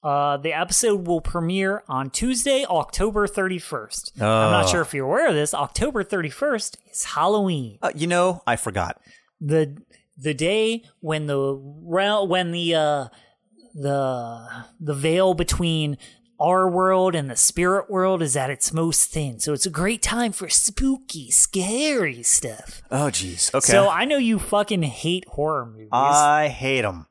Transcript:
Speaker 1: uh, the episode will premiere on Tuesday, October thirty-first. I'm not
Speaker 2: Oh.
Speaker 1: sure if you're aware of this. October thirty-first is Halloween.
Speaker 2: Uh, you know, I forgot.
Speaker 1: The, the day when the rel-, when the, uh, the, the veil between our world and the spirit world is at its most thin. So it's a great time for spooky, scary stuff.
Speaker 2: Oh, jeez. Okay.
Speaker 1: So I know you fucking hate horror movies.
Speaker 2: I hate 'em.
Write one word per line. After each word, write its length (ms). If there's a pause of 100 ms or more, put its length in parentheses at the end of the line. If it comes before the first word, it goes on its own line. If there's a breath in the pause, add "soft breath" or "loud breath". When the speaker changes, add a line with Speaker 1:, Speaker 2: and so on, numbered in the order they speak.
Speaker 1:
uh, 320
the 140
episode 540
will 140
premiere 680
on 220
Tuesday, 580
October 580
thirty-first. 920
I'm 40 (320)
not 140
Speaker 2:
Oh. 20
Speaker 1:
sure 140
if 120
you're 120
aware 220
of 60
this. 200
October 500
thirty-first 760 (120)
is 140
Halloween. 800
Speaker 2:
Uh, 120
you 120
know, 400
I 100
forgot. 440 (400 soft breath)
Speaker 1:
The, 360 (400 soft breath)
the 180
day 500 (160 soft breath)
when 260
the 320
rel-, 720
when 240
the, 220
uh, 340 (680 soft breath)
the, 720 (320 loud breath)
the 160
veil 400
between 600 (420 loud breath)
our 320
world 440
and 160
the 60
spirit 540
world 320
is 140
at 140
its 220
most 380
thin. 300
So 120
it's 140
a 40
great 320
time 300
for 160
spooky, 840
scary 920
stuff. 580 (100)
Speaker 2:
Oh, 200
jeez. 440
Okay. 60 (120)
Speaker 1:
So 180
I 160
know 100
you 220
fucking 440
hate 460
horror 380
movies. 260
Speaker 2:
I 560
hate 380
'em. 240